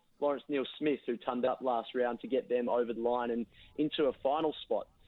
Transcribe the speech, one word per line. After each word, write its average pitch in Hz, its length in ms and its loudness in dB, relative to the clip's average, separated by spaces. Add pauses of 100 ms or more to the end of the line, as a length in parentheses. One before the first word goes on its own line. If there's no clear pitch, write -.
(200)
Lawrence 143 280 0
Neil 139 180 0 (120)
Smith, 147 300 0
who 120 100 0
turned 123 280 -2
up 127 160 0
last 120 340 0
round 120 260 0
to - 60 -8
get 123 200 0
them 120 220 0
over 117 240 2
the 110 80 -6
line 120 300 0
and 117 140 -2 (320)
into 151 280 2
a 127 160 4
final 151 320 2 (100)
spot. - 240 -2 (200)